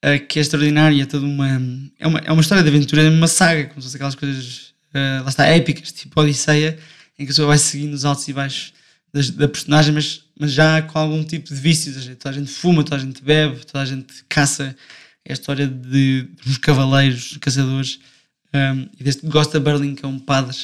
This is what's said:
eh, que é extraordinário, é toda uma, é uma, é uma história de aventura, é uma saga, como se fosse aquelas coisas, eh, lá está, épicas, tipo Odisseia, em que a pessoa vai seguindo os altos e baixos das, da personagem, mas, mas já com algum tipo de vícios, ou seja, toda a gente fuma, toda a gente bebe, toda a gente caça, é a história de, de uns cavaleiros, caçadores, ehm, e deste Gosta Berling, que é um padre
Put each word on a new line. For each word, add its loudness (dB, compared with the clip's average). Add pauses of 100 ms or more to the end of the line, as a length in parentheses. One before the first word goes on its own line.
eh, 2
que -6
é 0
extraordinário, 4
é -2
toda -4
uma, -2 (520)
é -6
uma, 2
é -4
uma 4
história 4
de 4
aventura, 4
é 8
uma 4
saga, 2
como -18
se -14
fosse -12
aquelas -6
coisas, -10 (200)
eh, -2
lá -6
está, 2
épicas, 2
tipo -4
Odisseia, 2 (400)
em -10
que -8
a -6
pessoa 2
vai 6
seguindo -2
os -4
altos -2
e -8
baixos -8 (400)
das, 0
da 0
personagem, 2
mas, -4 (180)
mas -2
já 4
com -6
algum -2
tipo -10
de -10
vícios, 0
ou -12
seja, -16
toda -10
a -8
gente -10
fuma, 2
toda -4
a -4
gente -10
bebe, 0
toda -10
a -4
gente -10 (160)
caça, -2 (500)
é -12
a -6
história -4
de, 0
de -12
uns 0
cavaleiros, 2
caçadores, -4 (520)
ehm, -2 (120)
e -16
deste -4
Gosta 0
Berling, -2
que -18
é -8
um -8
padre -4